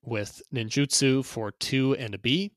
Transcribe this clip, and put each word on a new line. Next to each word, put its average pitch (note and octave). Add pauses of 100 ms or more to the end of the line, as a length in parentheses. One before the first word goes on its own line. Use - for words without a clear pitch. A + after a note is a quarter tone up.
With G#2+ (120)
ninjutsu C3
for A2
two C3
and A2
a G2
B. E3